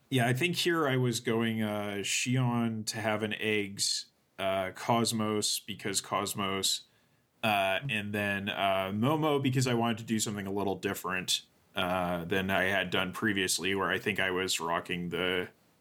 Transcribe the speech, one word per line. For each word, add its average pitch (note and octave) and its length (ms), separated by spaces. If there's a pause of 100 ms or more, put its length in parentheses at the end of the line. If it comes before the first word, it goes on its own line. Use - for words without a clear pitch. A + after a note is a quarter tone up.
Yeah, A#2+ 180
I C3 60
think F3 240
here E3 280
I C3 120
was B2 240
going, A2+ 400
uh, G#2 400
Xion A#2+ 840
to - 100
have G#2+ 260
an G#2+ 160
eggs, G2+ 680 (320)
uh, F#2+ 360
Cosmos, A2 920
because G2 360
Cosmos, F#2+ 800 (640)
uh, G2 360 (100)
and G#2 240
then, G2+ 360
uh, F#2+ 440
Momo, C#3+ 480
because C3 260
I B2 60
wanted A#2 260
to A2+ 40
do A2+ 160
something G#2 280
a G2 40
little G2 240
different, F#2 680 (340)
uh, F2+ 500
than F#2+ 260
I F#2 140
had F#2+ 240
done F#2 240
previously, F#2+ 600
where F#2 140
I F#2 80
think F#2+ 220
I F#2+ 120
was F2+ 280
rocking F2 480
the, F2+ 400 (340)